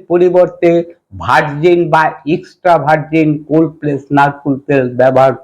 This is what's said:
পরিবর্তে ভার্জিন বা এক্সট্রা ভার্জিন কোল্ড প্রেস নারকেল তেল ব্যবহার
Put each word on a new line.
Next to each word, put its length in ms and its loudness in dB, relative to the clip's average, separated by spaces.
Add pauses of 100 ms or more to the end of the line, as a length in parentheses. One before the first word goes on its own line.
পরিবর্তে 600 2 (520)
ভার্জিন 560 0 (140)
বা 100 2 (300)
এক্সট্রা 400 -2 (120)
ভার্জিন 440 0 (180)
কোল্ড 320 0
প্রেস 220 -6 (160)
নারকেল 380 -2 (120)
তেল 160 0 (160)
ব্যবহার 340 2 (100)